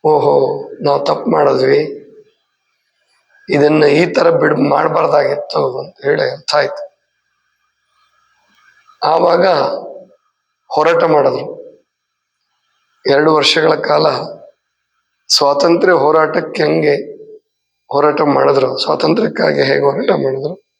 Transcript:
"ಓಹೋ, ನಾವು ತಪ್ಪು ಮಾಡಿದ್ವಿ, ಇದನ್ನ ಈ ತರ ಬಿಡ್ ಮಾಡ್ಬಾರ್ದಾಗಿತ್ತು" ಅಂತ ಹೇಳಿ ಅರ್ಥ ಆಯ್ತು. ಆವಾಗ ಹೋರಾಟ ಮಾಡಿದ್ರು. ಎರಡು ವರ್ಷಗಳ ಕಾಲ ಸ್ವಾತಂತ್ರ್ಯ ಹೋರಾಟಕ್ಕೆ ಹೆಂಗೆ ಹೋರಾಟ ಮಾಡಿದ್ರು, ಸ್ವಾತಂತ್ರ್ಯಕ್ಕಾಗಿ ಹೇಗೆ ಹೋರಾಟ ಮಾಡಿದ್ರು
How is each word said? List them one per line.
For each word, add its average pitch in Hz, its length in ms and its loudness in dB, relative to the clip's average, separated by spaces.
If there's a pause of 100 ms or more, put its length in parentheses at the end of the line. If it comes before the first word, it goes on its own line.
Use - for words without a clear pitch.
"ಓಹೋ, 143 600 0 (200)
ನಾವು 143 220 0
ತಪ್ಪು - 260 -2
ಮಾಡಿದ್ವಿ, 139 720 0 (1400)
ಇದನ್ನ 151 340 4
ಈ 147 300 2
ತರ 170 160 2
ಬಿಡ್ 151 280 0
ಮಾಡ್ಬಾರ್ದಾಗಿತ್ತು" 143 1200 -2
ಅಂತ 151 240 -14
ಹೇಳಿ 147 280 -2
ಅರ್ಥ 147 240 -6
ಆಯ್ತು. - 440 -4 (2000)
ಆವಾಗ 175 440 2 (1200)
ಹೋರಾಟ 165 360 0
ಮಾಡಿದ್ರು. - 540 -2 (1500)
ಎರಡು 151 260 4
ವರ್ಷಗಳ 156 420 2
ಕಾಲ 151 340 2 (1160)
ಸ್ವಾತಂತ್ರ್ಯ 170 680 2
ಹೋರಾಟಕ್ಕೆ 160 680 0
ಹೆಂಗೆ 151 540 -2 (720)
ಹೋರಾಟ 147 320 0
ಮಾಡಿದ್ರು, 135 560 0
ಸ್ವಾತಂತ್ರ್ಯಕ್ಕಾಗಿ 156 840 -2
ಹೇಗೆ 139 160 0
ಹೋರಾಟ 143 320 -2
ಮಾಡಿದ್ರು 139 560 -4 (120)